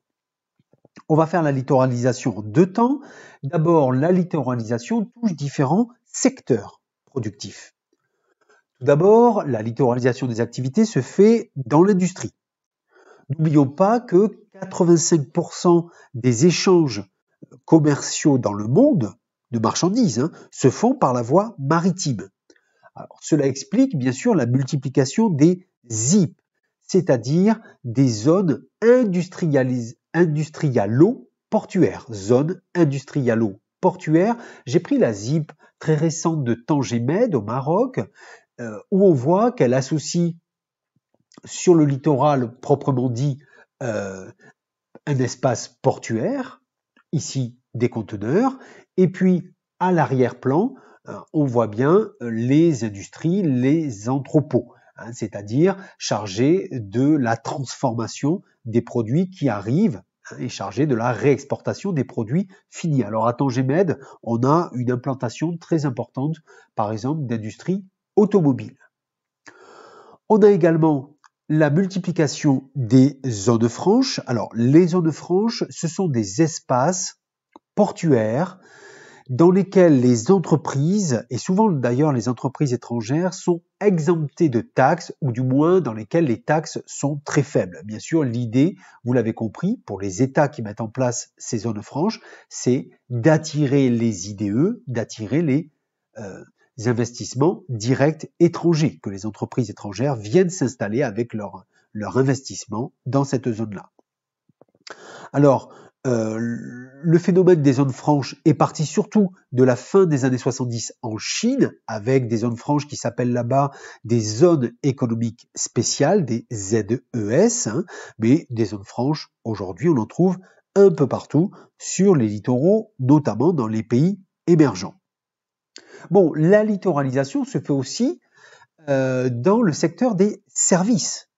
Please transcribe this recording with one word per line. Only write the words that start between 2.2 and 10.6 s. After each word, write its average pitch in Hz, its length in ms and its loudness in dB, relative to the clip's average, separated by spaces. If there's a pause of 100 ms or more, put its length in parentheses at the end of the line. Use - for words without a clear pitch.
en - 20 -8
deux 147 320 0
temps. 254 260 0 (440)
D'abord, 156 500 0
la 147 180 2
littoralisation 139 920 -2
touche 226 300 -6
différents 143 520 0 (180)
secteurs - 760 -2 (240)
productifs. - 680 -12 (1080)
Tout 127 60 -12
d'abord, 202 600 6
la 117 160 -2
littoralisation 120 680 0
des 117 140 -2
activités 131 420 -2